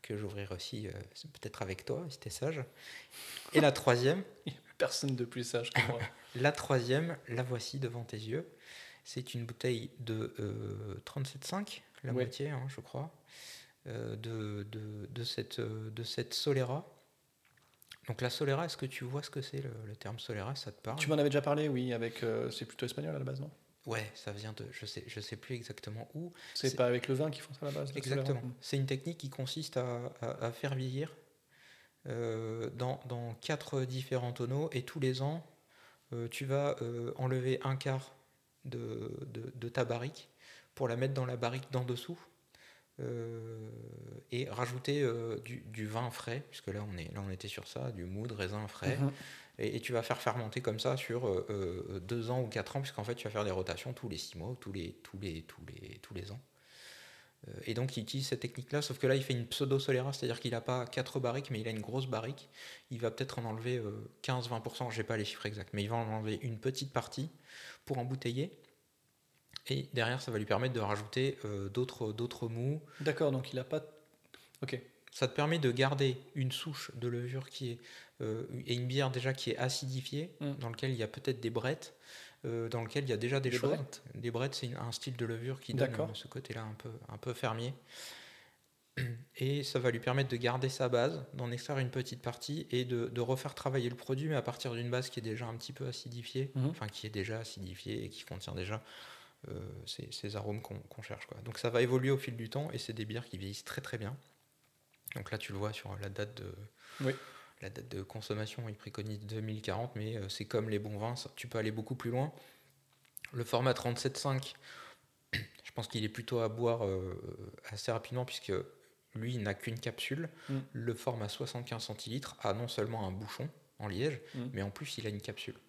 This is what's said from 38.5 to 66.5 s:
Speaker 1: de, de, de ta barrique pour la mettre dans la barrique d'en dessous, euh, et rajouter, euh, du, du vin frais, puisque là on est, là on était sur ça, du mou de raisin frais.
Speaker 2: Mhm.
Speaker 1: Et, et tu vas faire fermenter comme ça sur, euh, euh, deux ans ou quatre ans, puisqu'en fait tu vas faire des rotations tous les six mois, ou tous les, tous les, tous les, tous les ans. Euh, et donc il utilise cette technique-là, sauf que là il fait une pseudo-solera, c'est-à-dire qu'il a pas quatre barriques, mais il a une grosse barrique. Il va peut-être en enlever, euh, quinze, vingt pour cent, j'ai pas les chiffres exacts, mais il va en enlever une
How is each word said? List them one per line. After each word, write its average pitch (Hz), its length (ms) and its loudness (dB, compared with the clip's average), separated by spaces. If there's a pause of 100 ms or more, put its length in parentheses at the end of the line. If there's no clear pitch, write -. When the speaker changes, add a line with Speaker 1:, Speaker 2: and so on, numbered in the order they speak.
Speaker 1:
de, 117 460 -4 (160)
de, 117 280 -8
de 120 140 -6
ta 123 160 4
barrique 120 440 -2 (460)
pour 131 140 2
la 117 80 4
mettre 135 180 4
dans 127 120 2
la 123 100 0
barrique 123 340 0
d'en 127 140 4
dessous, 123 340 -2 (840)
euh, 113 680 -4 (600)
et 123 180 0
rajouter, 127 540 2
euh, 117 420 2
du, 120 220 -8
du 110 200 -4
vin 113 240 0
frais, 123 400 -4
puisque - 180 -8
là 104 240 -2
on 90 40 -4
est, 82 160 -4
là 101 140 -4
on 98 40 -2
était 95 180 -4
sur - 200 -6
ça, 127 240 -2
du 90 120 -4
mou 101 220 -4
de 117 80 -4
raisin 101 340 -2
frais. - 280 2
Speaker 2:
Mhm. 139 160 4 (460)
Speaker 1:
Et, 110 180 2
et 117 40 2
tu 123 120 -2
vas 117 100 6
faire - 180 2
fermenter 117 400 2
comme 110 200 2
ça 131 160 4
sur, 120 320 0
euh, 92 200 4
euh, 95 520 -2
deux 113 300 -2
ans 127 120 4
ou 113 60 0
quatre 107 280 -2
ans, 135 40 2
puisqu'en 123 240 -2
fait 120 100 0
tu - 100 -6
vas 107 60 -2
faire 104 140 2
des 98 80 2
rotations 95 400 0
tous 120 160 -6
les 98 100 -2
six - 180 -8
mois, 87 140 -4
ou 127 60 -2
tous 98 160 -10
les, 90 200 -4 (100)
tous - 160 -12
les, 82 240 -4
tous - 240 -16
les, - 360 -12
tous - 120 -14
les 95 180 -6
ans. 127 80 -8 (1080)
Euh, - 40 -10 (140)
et 113 80 0
donc 127 220 0
il 113 60 0
utilise 135 260 -2
cette 120 120 0
technique-là, 135 420 -2
sauf 131 160 -2
que 135 80 4
là 131 100 10
il 135 60 4
fait 135 100 0
une 120 140 2
pseudo-solera, 135 640 4
c'est-à-dire 120 280 0
qu'il 120 140 0
a 117 60 2
pas 127 260 2
quatre - 340 -2
barriques, 127 300 2
mais 113 100 2
il 113 80 0
a - 40 0
une 110 80 0
grosse 127 260 0
barrique. 131 420 -2 (420)
Il 117 100 -4
va 113 120 4
peut-être - 280 -2
en 117 40 -2
enlever, 113 340 0
euh, 107 300 -4 (140)
quinze, 123 260 2
vingt 117 120 2
pour - 160 -4
cent, 123 140 0
j'ai 110 140 0
pas 113 120 2
les 104 80 2
chiffres - 220 -4
exacts, 104 260 -4
mais 104 100 2
il 101 60 0
va 117 80 2
en 113 120 2
enlever 110 340 0
une 117 160 -2